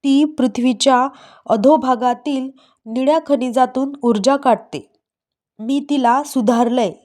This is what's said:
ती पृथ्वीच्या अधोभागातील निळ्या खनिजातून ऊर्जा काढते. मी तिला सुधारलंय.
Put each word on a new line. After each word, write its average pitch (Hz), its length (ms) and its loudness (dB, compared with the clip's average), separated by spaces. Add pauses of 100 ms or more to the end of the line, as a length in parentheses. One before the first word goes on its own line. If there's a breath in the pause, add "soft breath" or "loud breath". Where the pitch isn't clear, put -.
ती 277 200 4
पृथ्वीच्या 254 840 0 (380 loud breath)
अधोभागातील 254 1040 0 (360 soft breath)
निळ्या 262 400 0
खनिजातून 254 680 -2 (100)
ऊर्जा 240 340 2
काढते. - 560 -4 (680)
मी 277 320 -4
तिला 262 320 2
सुधारलंय. 233 680 0 (120)